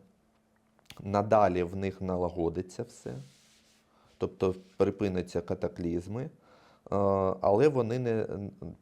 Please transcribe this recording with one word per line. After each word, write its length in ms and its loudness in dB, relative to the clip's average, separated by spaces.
надалі 640 4
в 120 -4
них 260 -4
налагодиться 840 -2
все. 320 -14
Тобто 380 0
припиняться 640 0
катаклізми, 800 -4
е, 60 -10
але 260 4
вони 320 0
не, 120 -2
н-, 400 -4